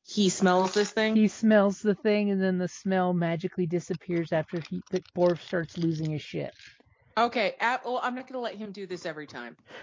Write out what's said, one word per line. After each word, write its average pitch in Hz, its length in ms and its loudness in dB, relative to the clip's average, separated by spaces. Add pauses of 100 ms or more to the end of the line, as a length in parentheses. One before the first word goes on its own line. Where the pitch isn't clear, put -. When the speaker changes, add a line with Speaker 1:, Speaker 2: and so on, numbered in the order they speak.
Speaker 1:
he 196 260 2
smells 185 420 2
this 208 180 0
thing? 220 260 0
Speaker 2:
He 214 120 6
smells 208 520 4
the 208 140 2
thing, 208 360 0
and 190 120 0
then 190 140 2
the 180 120 -2
smell 185 440 0
magically 170 540 -2
disappears 170 640 -2
after 165 280 -2
he, 180 200 -8 (100)
the 180 140 -2 (100)
Borf 175 280 2
starts 165 340 -6
losing 160 360 0
his 147 100 -4
shit. 151 280 -8 (680)
Speaker 1:
Okay, 233 420 0
at, 254 240 0
well, 247 180 -2
I'm 247 120 -4
not 254 120 -12
gonna 254 140 -10
let 233 140 -6
him 208 180 -12
do 196 140 -10
this 180 180 -10
every 151 220 -8
time. 120 280 -14 (280)